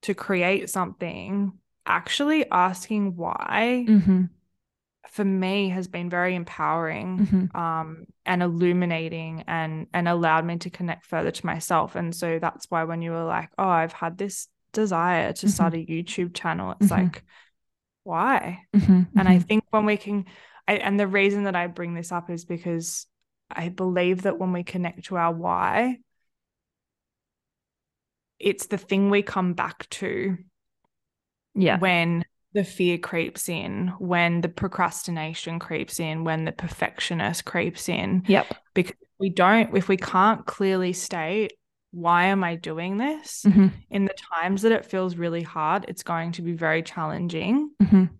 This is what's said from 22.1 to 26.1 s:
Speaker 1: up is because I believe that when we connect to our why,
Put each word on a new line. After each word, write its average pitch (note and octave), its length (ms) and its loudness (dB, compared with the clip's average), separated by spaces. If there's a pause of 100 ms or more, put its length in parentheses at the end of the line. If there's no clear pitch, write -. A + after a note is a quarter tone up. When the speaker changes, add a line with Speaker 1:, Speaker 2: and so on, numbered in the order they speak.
Speaker 1:
up E3+ 180 -6
is E3+ 160 -8
because E3+ 640 -6 (420)
I E3+ 200 -6
believe F3+ 520 0
that F#3+ 160 -2
when F#3 160 -2
we F3+ 100 -4
connect F3 420 -6
to F#3 120 -6
our E3+ 160 2
why, G#3 640 0 (2500)